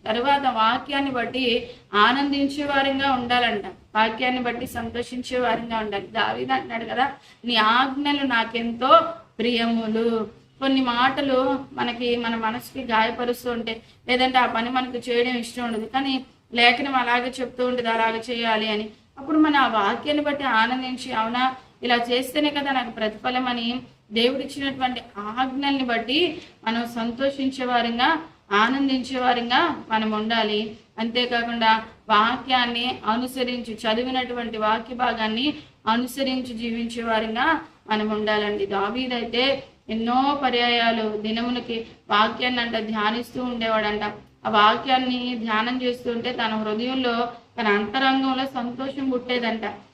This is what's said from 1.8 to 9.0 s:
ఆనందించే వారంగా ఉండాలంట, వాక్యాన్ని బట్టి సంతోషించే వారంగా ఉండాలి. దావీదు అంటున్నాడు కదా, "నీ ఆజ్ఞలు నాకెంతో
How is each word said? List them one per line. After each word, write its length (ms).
ఆనందించే 720
వారంగా 480
ఉండాలంట, 540
వాక్యాన్ని 460
బట్టి 260
సంతోషించే 720
వారంగా 380
ఉండాలి. 300
దావీదు 460
అంటున్నాడు 320
కదా, 260
"నీ 100
ఆజ్ఞలు 720
నాకెంతో 760